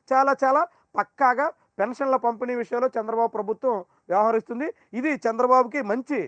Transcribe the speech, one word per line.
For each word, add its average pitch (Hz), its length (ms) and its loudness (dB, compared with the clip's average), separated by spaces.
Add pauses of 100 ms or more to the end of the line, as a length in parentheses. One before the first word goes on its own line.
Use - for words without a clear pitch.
(120)
చాలా, 269 220 4 (100)
చాలా 269 200 4 (340)
పక్కాగా 254 500 0 (320)
పెన్షన్ల 254 460 0
పంపిణీ 240 280 -2 (100)
విషయంలో 247 340 -2
చంద్రబాబు 226 400 -2
ప్రభుత్వం 214 400 -2 (320)
వ్యవహరిస్తుంది. 226 580 0 (320)
ఇది 294 140 -2 (140)
చంద్రబాబుకి 247 540 2 (120)
మంచి 262 340 -4